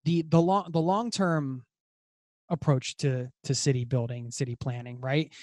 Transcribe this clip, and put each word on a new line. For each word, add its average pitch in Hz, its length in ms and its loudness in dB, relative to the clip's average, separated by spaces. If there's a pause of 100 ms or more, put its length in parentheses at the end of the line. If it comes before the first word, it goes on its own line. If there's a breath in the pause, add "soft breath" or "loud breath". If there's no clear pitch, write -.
the, 165 160 2
the 160 180 4
long, 180 320 4
the 165 80 2
long-term 170 840 0 (840)
approach 143 480 0
to, 127 320 -2 (140)
to 135 120 -2
city 127 280 0
building 120 420 -2
and 123 80 -12
city 123 220 -4
planning, 123 460 -8
right, 147 420 -2